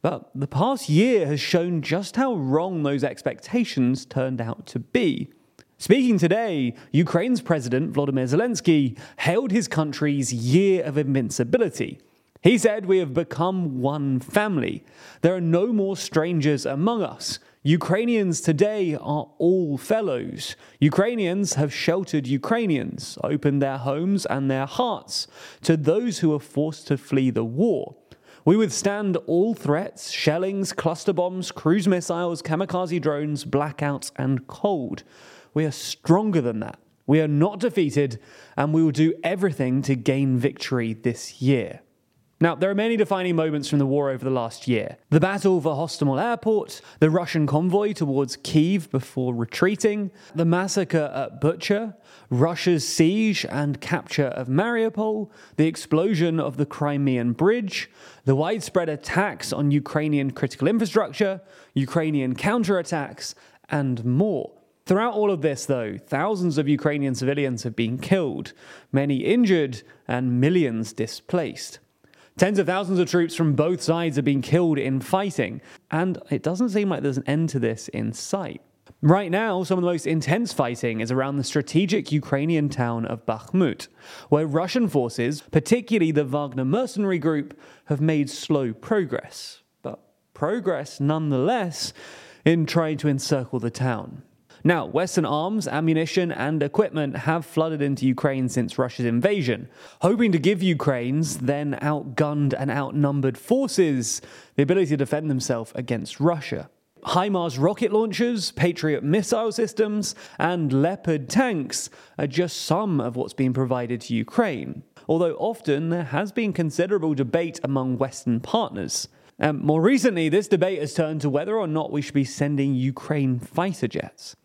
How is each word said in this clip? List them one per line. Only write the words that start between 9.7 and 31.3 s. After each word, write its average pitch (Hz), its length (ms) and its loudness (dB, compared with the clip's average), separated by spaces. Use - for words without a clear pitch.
year 165 520 4
of 147 160 -2
invincibility. 135 1000 0
He 208 180 6
said, 214 260 2
"We 190 140 4
have 139 160 -2
become 165 680 -2
one 139 380 0
family. 190 680 -2
There 175 140 4
are 180 60 -4
no 175 320 2
more 196 240 0
strangers 151 680 0
among 190 360 -2
us. - 380 -8
Ukrainians 185 760 2
today 190 540 2
are - 360 -4
all 165 400 2
fellows. 185 760 -4
Ukrainians 196 760 2
have 143 180 0
sheltered 160 540 -2
Ukrainians, 165 960 -2
opened 143 400 0
their 135 160 -2
homes 160 480 -2
and 135 220 0
their 135 180 0
hearts - 600 -4
to 165 120 4
those 170 440 0
who 165 100 4
were 147 100 2
forced - 480 -6
to 143 100 0
flee 135 340 0
the 113 120 -2
war. 151 520 -2
We 175 100 8
withstand 202 640 0
all 190 260 2
threats, - 560 -4
shellings, 190 600 -2
cluster - 400 -2
bombs, 180 400 -2